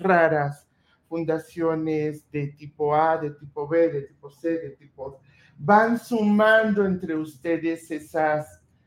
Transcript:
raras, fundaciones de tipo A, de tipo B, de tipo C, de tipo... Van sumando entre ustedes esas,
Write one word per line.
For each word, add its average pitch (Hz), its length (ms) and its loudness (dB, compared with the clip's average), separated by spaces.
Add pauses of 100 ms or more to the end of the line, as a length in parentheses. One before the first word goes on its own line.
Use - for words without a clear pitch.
raras, 160 640 2 (420)
fundaciones 160 1200 -4
de 143 160 -6
tipo 147 480 -4
A, 160 220 2
de 151 140 -6
tipo 147 360 -12
B, 165 220 2
de 143 120 -6
tipo - 280 -20
C, - 180 -8 (100)
de 143 120 -12
tipo... - 500 -18 (380)
Van 220 420 4
sumando 214 840 2
entre 180 300 -2
ustedes 160 800 -4
esas, 151 680 -4 (260)